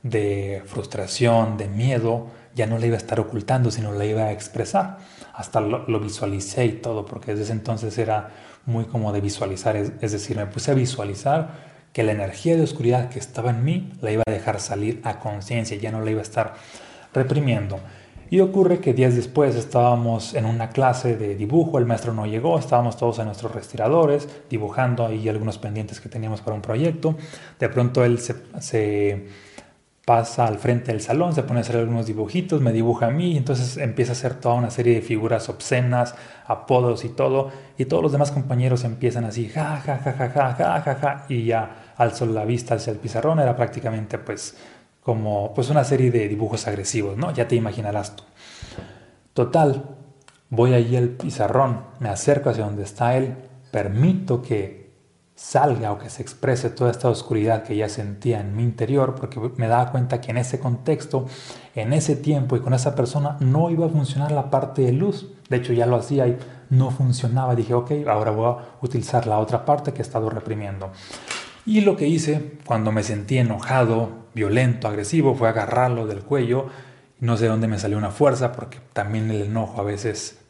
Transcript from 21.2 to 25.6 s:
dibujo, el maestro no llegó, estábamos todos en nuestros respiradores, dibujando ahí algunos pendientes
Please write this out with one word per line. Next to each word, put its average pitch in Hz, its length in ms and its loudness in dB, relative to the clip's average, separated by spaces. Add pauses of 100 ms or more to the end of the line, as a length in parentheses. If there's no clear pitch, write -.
dibujo, 151 400 2
el 123 80 4
maestro 117 300 0
no 107 100 -4
llegó, 120 340 0
estábamos 123 380 2
todos 117 220 0
en 110 80 -4
nuestros 107 280 -8
respiradores, 143 720 2 (220)
dibujando 117 580 -2
ahí 110 220 -4
algunos 107 300 -4
pendientes 107 420 -8